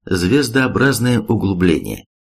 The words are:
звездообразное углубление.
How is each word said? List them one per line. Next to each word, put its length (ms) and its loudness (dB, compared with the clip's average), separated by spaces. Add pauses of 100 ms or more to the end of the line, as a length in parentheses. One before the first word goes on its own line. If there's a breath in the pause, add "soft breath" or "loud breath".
звездообразное 1120 0
углубление. 880 -2 (320)